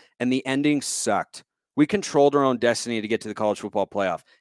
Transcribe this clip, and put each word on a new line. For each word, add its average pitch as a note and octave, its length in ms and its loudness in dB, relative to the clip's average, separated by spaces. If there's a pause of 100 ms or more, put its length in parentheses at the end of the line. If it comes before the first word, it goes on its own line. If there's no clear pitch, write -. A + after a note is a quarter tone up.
(200)
and B2 120 0
the C3 140 -2
ending C#3 360 0
sucked. - 600 -4 (320)
We D3 120 4
controlled C#3+ 480 2
our C#3 80 4
own B2+ 140 2
destiny A#2 440 0
to G#2+ 60 -6
get A2 140 0
to G#2+ 60 -14
the G#2+ 60 -8
college G#2 280 -2
football G2+ 260 -4
playoff, F#2+ 340 -2 (200)